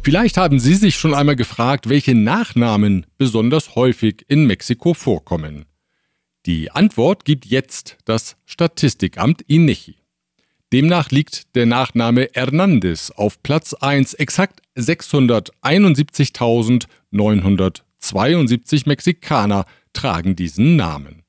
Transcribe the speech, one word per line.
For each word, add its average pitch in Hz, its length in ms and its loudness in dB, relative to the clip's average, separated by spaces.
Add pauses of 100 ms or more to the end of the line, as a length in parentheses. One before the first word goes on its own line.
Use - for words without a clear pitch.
Vielleicht 190 360 2
haben 147 200 4
Sie 123 140 4
sich 196 240 2
schon 160 160 0
einmal 143 240 2
gefragt, 120 540 -2
welche 135 240 2
Nachnamen 110 880 0 (140)
besonders 123 560 0
häufig 120 540 0
in 147 180 2
Mexiko 123 480 -2
vorkommen. 78 720 -6 (800)
Die 80 240 -4
Antwort 175 560 0
gibt 143 180 -2
jetzt - 640 -6
das - 400 -6
Statistikamt - 960 -2
inegi. 147 540 0 (760)
Demnach 156 380 2
liegt - 440 -4
der 120 120 2
Nachname 120 680 0
Hernández 127 760 0
auf - 320 -4
Platz 151 320 -4
eins. 139 400 -2
Exakt - 480 -4 (120)
sechshunderteinundsiebzigtausendneunhundertzweiundsiebzig 120 4000 0
Mexikaner 120 800 -2 (260)
tragen 90 420 -4
diesen 98 420 0
Namen. 73 520 -6